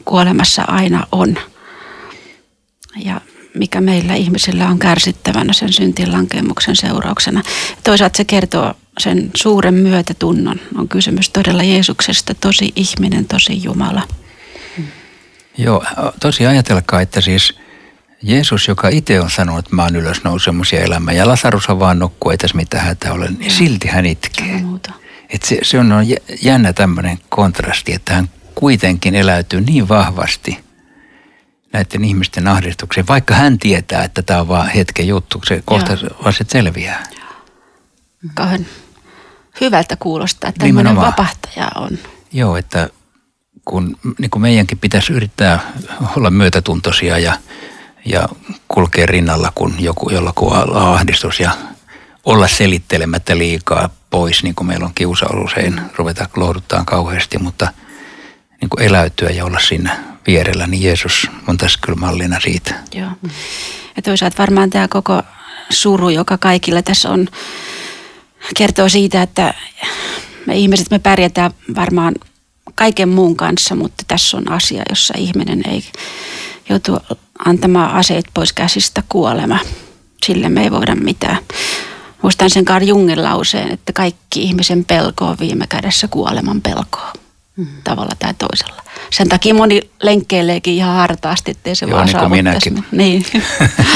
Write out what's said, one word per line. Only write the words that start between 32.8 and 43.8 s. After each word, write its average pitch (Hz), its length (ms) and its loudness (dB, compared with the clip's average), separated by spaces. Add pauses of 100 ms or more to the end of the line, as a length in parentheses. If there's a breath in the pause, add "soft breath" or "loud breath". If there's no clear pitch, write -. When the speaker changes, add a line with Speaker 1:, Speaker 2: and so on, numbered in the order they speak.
Speaker 2:
vaikka 135 260 4
hän 131 240 4
tietää, 90 460 0
että - 180 -6
tää 90 180 0
on 82 80 -2
vaan 87 200 0
hetken 90 400 0
juttu, 98 400 -2
se 87 160 -2
kohta 98 280 0
Speaker 1:
Joo. - 300 -6
Speaker 2:
vaan 104 100 2
se - 160 -2
selviää. 87 560 -2 (1300 loud breath)
Speaker 1:
Kauhean 180 320 -2 (960 loud breath)
hyvältä 214 360 2
kuulostaa, 170 520 -4
että 196 100 -6
tämmönen 139 180 4
Speaker 2:
Nimenomaan. 123 360 4
Speaker 1:
vapahtaja - 600 -2
on. - 240 -6 (340 loud breath)
Speaker 2:
Joo, 113 240 0
että 85 320 -2 (760)
kun, - 320 -4 (220)